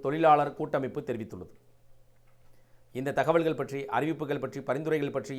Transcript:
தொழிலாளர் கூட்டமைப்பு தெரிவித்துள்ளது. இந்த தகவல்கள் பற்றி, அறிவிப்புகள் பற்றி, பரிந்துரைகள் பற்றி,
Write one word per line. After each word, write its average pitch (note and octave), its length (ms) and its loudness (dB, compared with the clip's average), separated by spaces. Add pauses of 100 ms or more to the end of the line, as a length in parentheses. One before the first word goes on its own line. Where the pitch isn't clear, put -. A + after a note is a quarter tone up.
தொழிலாளர் D3 540 6
கூட்டமைப்பு C#3+ 500 -2
தெரிவித்துள்ளது. G#2+ 420 -6 (1500)
இந்த C3+ 200 -4
தகவல்கள் D#3 400 2
பற்றி, C3+ 200 -4 (180)
அறிவிப்புகள் C#3+ 460 -2
பற்றி, B2 160 -6 (100)
பரிந்துரைகள் C#3+ 460 0
பற்றி, C3+ 240 -4